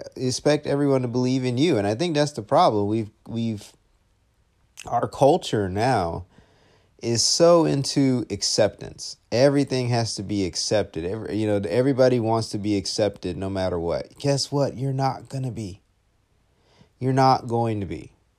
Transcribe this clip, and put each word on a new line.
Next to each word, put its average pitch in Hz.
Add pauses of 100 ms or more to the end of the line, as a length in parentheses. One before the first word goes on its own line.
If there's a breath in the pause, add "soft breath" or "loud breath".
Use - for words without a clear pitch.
(180)
expect 147
everyone 139
to 123
believe 127
in 123
you. 147
And 101
I 107
think 170
that's 147
the -
problem. 113
We've, 107 (160)
we've, 113 (1120)
our 120
culture 135
now 92 (760 soft breath)
is 117
so 170
into 139
acceptance. - (160)
Everything 131
has 117
to 107
be 98
accepted. 92
Every, 104
you 107
know, 101
everybody 127
wants 113
to 110
be 104
accepted 98
no 95
matter 92
what. 82
Guess 139
what? 139
You're 135
not 135
gonna 131
be. 101 (1200 soft breath)
You're 131
not 131
going 117
to 98
be. 82 (280)